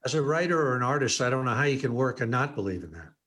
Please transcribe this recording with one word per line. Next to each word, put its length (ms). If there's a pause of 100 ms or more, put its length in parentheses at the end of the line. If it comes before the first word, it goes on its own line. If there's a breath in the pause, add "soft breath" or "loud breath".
As 80
a 80
writer 400
or 140
an 80
artist, 380
I 80
don't 160
know 80
how 100
you 160
can 140
work 280
and 80
not 260
believe 280
in 80
that. 180 (180)